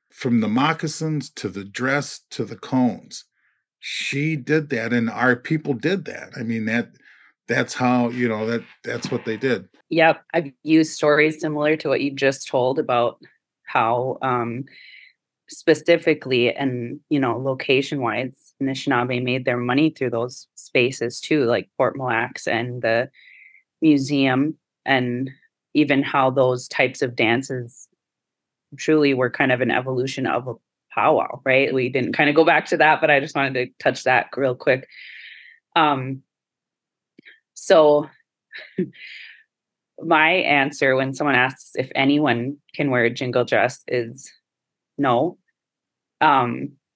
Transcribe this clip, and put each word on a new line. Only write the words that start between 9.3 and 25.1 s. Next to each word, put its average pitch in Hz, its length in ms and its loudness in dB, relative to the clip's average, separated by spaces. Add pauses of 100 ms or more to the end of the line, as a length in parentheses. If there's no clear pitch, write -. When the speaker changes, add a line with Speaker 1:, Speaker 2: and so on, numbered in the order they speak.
Speaker 1:
did. 107 320 -2 (200)
Speaker 2:
Yep. 160 340 4 (100)
I've 151 180 -4 (120)
used 160 300 2
stories 151 460 2
similar 151 380 -2
to 156 100 -8
what 135 140 0
you 139 100 -4
just 135 360 -2
told 127 320 0
about 120 420 -2 (420)
how, 123 580 -2
um, 123 440 -4 (800)
specifically 151 1080 2
and, 123 460 -6 (100)
you 147 100 2
know, 120 180 0
location-wise, 131 1200 -2
Anishinaabe 127 640 -2
made 127 220 -2
their 123 120 0
money 131 340 2
through - 180 -4
those 120 460 -6
spaces - 640 -2
too, 147 240 0
like 110 320 0
Fort 127 180 0
Mille 131 120 -8
Lacs 120 400 -4
and 120 340 -4
the 117 280 0 (720)
museum, 139 720 2 (300)
and 127 440 -2 (440)